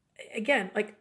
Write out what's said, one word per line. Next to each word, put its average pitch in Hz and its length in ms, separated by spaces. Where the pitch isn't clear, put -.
again, 220 400
like, 214 260